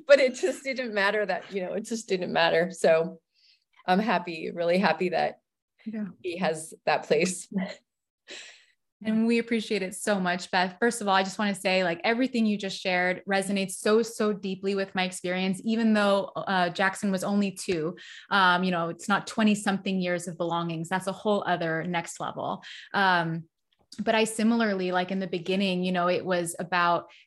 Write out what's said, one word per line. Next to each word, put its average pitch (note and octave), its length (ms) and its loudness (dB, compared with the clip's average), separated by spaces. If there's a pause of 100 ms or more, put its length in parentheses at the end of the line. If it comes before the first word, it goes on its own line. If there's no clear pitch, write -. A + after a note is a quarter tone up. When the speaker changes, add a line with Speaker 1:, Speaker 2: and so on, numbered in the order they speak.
Speaker 1:
but C#4+ 100 10
it B3+ 160 4
just C4+ 260 -2
didn't B3 320 -4
matter G3+ 320 2
that, F3+ 280 -4
you F#3+ 80 -2
know, F3+ 100 -4
it G#3 140 -4
just A3+ 240 -8
didn't F3+ 240 -2
matter. E3 400 4
So E3 480 2 (640)
I'm F#3 120 4
happy, F3+ 540 -2
really E3+ 240 0
happy G3 320 2
that D3+ 300 0 (460)
Speaker 2:
Yeah. G#3+ 220 -8 (140)
Speaker 1:
he F3 180 -8
has D#3+ 340 -2 (120)
that D#3 180 0
place. F3 500 0
<laughs> G3 40 -4 (1500)
Speaker 2:
And A3 240 2
we A#3 120 4
appreciate A3 440 -2
it F#3 100 -8
so G3+ 260 0
much, F3+ 300 -2
Beth. F#3 300 0
First A#3 220 0
of G3+ 60 -2
all, F#3+ 60 2
I F#3+ 80 6
just F#3+ 160 -4
wanna G3+ 160 0
say, F#3+ 300 2
like, E3+ 200 0
everything A#3 420 2
you G#3 120 2
just G3 220 -6
shared F3+ 500 0
resonates G3 440 0
so, A3 280 2
so A3 320 -2
deeply G3 400 -4
with G3 220 -4
my F#3 80 0
experience, F#3 600 -2
even A3+ 300 2
though, G3+ 420 2
uh, F3+ 340 0
Jackson F#3+ 420 0
was F#3 120 -2
only G3+ 280 0
two, F3 460 -4 (340)
um, F#3 320 4
you F#3 80 0
know, E3+ 180 -2
it's - 200 -12
not G3+ 180 0
twenty G#3+ 260 2
something G3 460 -2
years F3+ 280 -2
of E3+ 100 -10
belongings. E3+ 520 -4
That's F#3 180 -2
a F#3+ 40 -4
whole G3+ 340 0
other E3 380 -2
next E3+ 360 -4
level. - 440 -6 (300)
Um, E3+ 500 2 (560)
but A3 160 2
I A3 80 4
similarly, G#3+ 680 2
like, F#3 200 0
in F#3+ 80 -2
the F#3+ 80 -4
beginning, F#3 560 0
you F#3 80 0
know, F3 160 2
it F3+ 180 0
was F3 320 -2
about F3 500 0 (200)